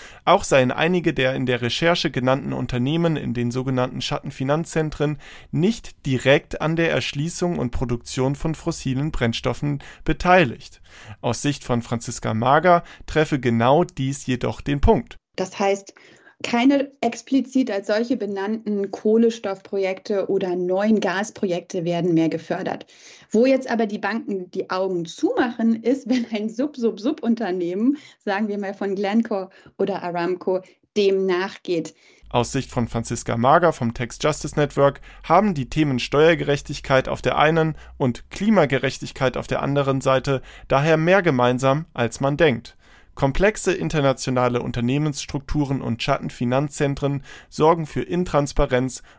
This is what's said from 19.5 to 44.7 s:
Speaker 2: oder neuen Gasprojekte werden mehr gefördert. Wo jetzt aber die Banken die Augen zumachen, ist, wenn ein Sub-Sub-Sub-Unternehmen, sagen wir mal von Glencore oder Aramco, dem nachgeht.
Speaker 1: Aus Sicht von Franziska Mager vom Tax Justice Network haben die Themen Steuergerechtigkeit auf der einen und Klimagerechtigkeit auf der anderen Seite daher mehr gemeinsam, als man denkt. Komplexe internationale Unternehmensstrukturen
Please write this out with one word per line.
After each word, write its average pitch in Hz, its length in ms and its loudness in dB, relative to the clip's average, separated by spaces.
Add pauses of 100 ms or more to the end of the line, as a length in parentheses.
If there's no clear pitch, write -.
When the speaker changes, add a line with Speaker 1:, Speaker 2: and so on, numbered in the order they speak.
Speaker 2:
oder 185 280 0
neuen 190 440 2
Gasprojekte 185 840 -4
werden 170 300 0
mehr 160 140 4
gefördert. 165 580 -6 (420)
Wo 226 160 4
jetzt 262 240 2
aber 233 160 0
die 208 140 -4
Banken 202 500 -4
die 185 220 -6
Augen 185 340 -2
zumachen, 233 800 0
ist, 247 260 0
wenn 240 220 0
ein 214 180 -4
Sub-Sub-Sub-Unternehmen, 220 1500 -2 (260)
sagen 208 240 -2
wir 202 100 -4
mal 202 160 -4
von 196 220 -4
Glencore 202 560 0 (260)
oder 190 240 -2
Aramco, 180 600 -2 (360)
dem 196 300 2
nachgeht. 180 640 -2 (360)
Speaker 1:
Aus 120 220 0
Sicht 131 200 -4
von 117 160 -2
Franziska 117 500 -4
Mager 156 340 6
vom 117 220 -2
Tax 120 260 -8
Justice 151 400 -2
Network 143 400 2 (240)
haben 196 300 4
die 135 160 -6
Themen 143 300 0
Steuergerechtigkeit 143 1080 2
auf - 140 -4
der 139 160 0
einen 156 400 2 (200)
und 123 320 -2
Klimagerechtigkeit 135 1080 0
auf 139 100 -8
der 131 140 -2
anderen 139 400 0
Seite 131 400 0 (260)
daher 151 300 4
mehr 180 240 4
gemeinsam, 135 720 2
als - 260 -2
man 139 160 0
denkt. 143 400 2 (380)
Komplexe 180 600 2
internationale 131 880 0
Unternehmensstrukturen 139 1200 -2